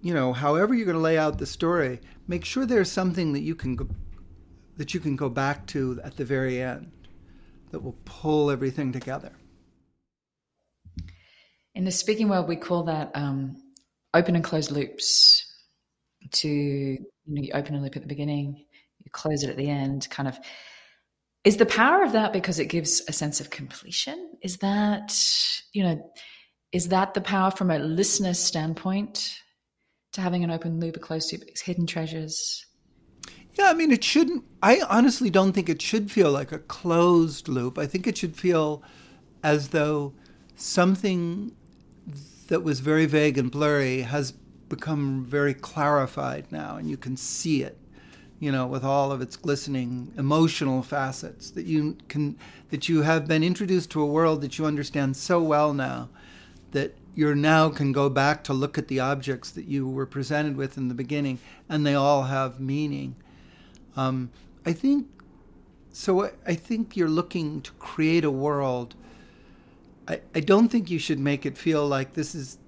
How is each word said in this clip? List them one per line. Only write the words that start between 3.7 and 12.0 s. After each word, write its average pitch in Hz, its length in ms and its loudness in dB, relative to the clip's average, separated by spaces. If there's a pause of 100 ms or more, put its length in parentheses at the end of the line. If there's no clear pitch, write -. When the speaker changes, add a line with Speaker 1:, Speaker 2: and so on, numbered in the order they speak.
Speaker 1:
go, - 100 -6 (920)
that 143 160 -8
you 180 60 -2
can 143 160 -2
go 139 120 -2
back 135 380 -2
to 131 360 -4
at - 140 -14
the 143 80 -4
very 127 380 -2
end 143 280 -8 (800)
that - 100 -8
will 127 160 -12 (100)
pull 151 440 0
everything 135 400 -2
together. 127 420 -8 (2500)
Speaker 2:
In 185 100 -2
the 185 60 0
speaking 214 400 2